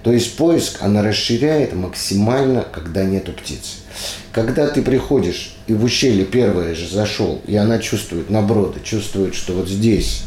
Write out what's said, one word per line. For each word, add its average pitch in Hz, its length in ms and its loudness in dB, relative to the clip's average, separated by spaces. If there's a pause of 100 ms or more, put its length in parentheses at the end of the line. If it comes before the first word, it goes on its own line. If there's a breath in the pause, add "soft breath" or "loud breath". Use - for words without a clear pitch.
То 117 100 2
есть 113 240 0
поиск 165 460 2
она 104 200 2
расширяет 117 720 2
максимально, 107 960 0
когда 82 340 -4
нету 95 280 -2
птицы. - 460 -12 (540 loud breath)
Когда 127 360 0
ты - 140 0
приходишь 123 760 0 (100)
и 110 80 2
в 107 100 2
ущелье 117 400 4
первое 92 500 2
же 82 140 -6
зашёл, 101 580 -2
и 101 100 0
она 110 220 4
чувствует 90 520 -4
наброды, 104 540 2
чувствует, 98 500 -2
что - 200 -4
вот 90 140 -2
здесь 101 580 2